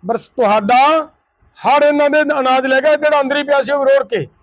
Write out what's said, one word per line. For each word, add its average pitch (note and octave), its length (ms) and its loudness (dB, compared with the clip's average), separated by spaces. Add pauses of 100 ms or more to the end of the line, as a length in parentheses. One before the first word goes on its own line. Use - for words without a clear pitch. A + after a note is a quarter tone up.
ਬਸ A3 260 -6
ਤੁਹਾਡਾ B3 800 0 (500)
ਹਰ C#4 240 0
ਇਹਨਾਂ D4 280 2
ਦੇ D4+ 100 0 (180)
ਅਨਾਜ C4 280 0
ਲੈ C4 140 0
ਗਿਆ, D4+ 160 2
ਜਿਹੜਾ D4 240 0
ਅੰਦਰ C#4 160 -2
ਹੀ D4 60 -2
ਪਿਆ C#4 200 0
ਸੀ A#3+ 100 -4
ਉਹ C#4+ 120 -2
ਰੋੜ C4+ 240 2
ਕੇ F3+ 180 -4 (160)